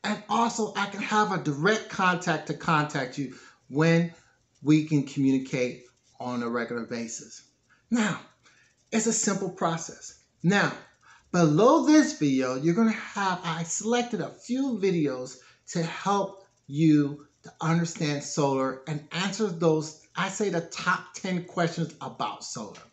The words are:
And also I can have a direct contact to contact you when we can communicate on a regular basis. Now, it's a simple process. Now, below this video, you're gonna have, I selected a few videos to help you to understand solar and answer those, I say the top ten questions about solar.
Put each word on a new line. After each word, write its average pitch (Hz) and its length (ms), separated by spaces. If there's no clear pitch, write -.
And 208 240
also 226 480
I 202 100
can 196 160
have 214 300
a 165 100
direct 151 460
contact 175 600
to 151 60
contact 147 640
you 135 180
when 165 440
we 151 220
can 151 200
communicate 131 800
on 123 240
a 120 60
regular 117 360
basis. 113 600
Now, 214 300
it's 220 140
a 226 60
simple 196 380
process. - 680
Now, 180 300
below 196 540
this 302 320
video, 131 380
you're 160 180
gonna 226 160
have, 190 540
I 165 180
selected 226 580
a 135 80
few 254 540
videos 139 540
to 175 140
help - 600
you 147 600
to - 160
understand 160 640
solar 135 640
and 151 240
answer 196 340
those, 160 560
I 185 120
say 196 220
the 170 100
top - 540
ten 180 300
questions 165 560
about 117 440
solar. 101 380